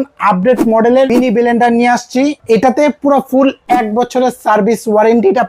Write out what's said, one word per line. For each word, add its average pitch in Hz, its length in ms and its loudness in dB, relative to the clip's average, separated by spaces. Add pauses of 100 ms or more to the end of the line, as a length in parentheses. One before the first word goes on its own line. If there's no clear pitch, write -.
(300)
আপডেট 226 300 0 (120)
মডেলের 247 400 2
মিনি 247 240 0
ব্লেন্ডার 240 420 0
নিয়ে 240 180 0
আসছি। - 260 -4 (320)
এটাতে 254 280 2 (180)
পুরো 277 180 0 (100)
ফুল 269 200 0 (300)
এক 226 80 -4 (120)
বছরের 247 340 -2 (120)
সার্ভিস 214 360 0 (120)
ওয়ারেন্টিটা 226 560 2